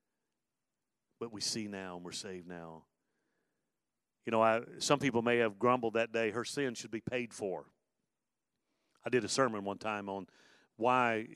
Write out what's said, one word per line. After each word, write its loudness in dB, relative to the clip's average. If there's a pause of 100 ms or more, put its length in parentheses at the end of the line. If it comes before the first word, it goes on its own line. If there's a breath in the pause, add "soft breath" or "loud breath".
(1200)
But -8
we -10
see -4
now -8
and -12
we're -10
saved -10
now. -12 (1400)
You -2
know, 4
I, 6 (180)
some 4
people 2
may 4
have 2
grumbled 2
that 0
day, 0
"Her -4
sin -4
should -10
be -4
paid -4
for." -6 (1400)
I -6
did 4
a -4
sermon 2
one -4
time -4
on -8 (480 soft breath)
why 4